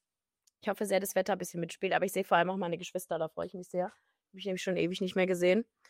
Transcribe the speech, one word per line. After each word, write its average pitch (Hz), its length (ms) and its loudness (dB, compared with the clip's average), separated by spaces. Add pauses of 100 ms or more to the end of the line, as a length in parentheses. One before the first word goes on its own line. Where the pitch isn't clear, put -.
(640)
Ich - 60 -6
hoffe 208 180 -2
sehr, 190 140 2
das 196 160 -4
Wetter 190 180 2
'n 185 40 0
bisschen 180 220 -6
mitspielt, 175 340 -4
aber 165 120 2
ich 190 60 -4
sehe 190 120 -2
vor 185 140 4
allem 170 120 4
auch 190 80 -4
meine 170 200 -4
Geschwister, 175 400 -6
da 160 100 -2
freue 170 180 -8
ich - 80 -12
mich 180 160 -12
sehr. 180 160 -2
Habe - 540 -18
ich 185 60 -10
nämlich 185 160 -4
schon 185 160 -2
ewig 170 220 0
nicht 185 160 -2
mehr 185 100 4
gesehen. 180 400 4 (240)